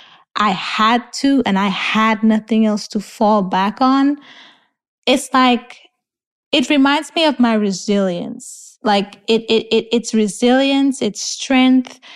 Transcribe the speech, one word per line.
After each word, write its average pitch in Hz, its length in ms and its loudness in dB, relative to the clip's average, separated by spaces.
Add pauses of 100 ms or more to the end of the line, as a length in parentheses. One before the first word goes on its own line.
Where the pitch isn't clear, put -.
(360)
I 160 140 0
had 220 640 -2
to 277 320 2
and 196 120 0
I 202 100 0
had 220 540 -2
nothing 220 440 2
else 214 220 -4
to 214 120 -6
fall 214 400 0
back 190 400 -2
on. 277 380 2 (880)
It's 254 260 0
like, 254 460 0 (760)
it 302 160 0
reminds 285 480 0
me 330 80 2
of 294 160 0
my 233 140 2
resilience. 196 1300 -4
Like, 202 340 -2 (100)
it, 226 220 2
it, 226 260 0
it, 226 160 0
it's 233 240 -2
resilience, 262 880 0
it's 208 180 -6
strength. 254 800 0 (180)